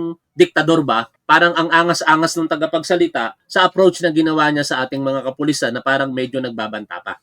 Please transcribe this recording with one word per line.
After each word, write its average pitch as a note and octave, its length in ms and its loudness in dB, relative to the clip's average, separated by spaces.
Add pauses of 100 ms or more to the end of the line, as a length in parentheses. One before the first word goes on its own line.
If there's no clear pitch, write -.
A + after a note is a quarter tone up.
(380)
diktador D#3+ 480 2
ba? A#2 240 -2 (160)
Parang E3+ 320 4
ang E3 160 0
angas-angas E3 640 2
ng E3 80 0
tagapagsalita D#3+ 880 -2 (160)
sa F#3 160 2
approach F3+ 400 2
na E3 80 0
ginawa D#3 400 2
niya D3 120 -2
sa C3 200 -2
ating C3+ 160 -8
mga C3+ 320 -4
kapulisan C#3+ 400 -2
na B2 80 -6
parang C3+ 320 -2
medyo B2+ 240 -4
nagbabanta G#2+ 640 -8
pa, G2 220 -12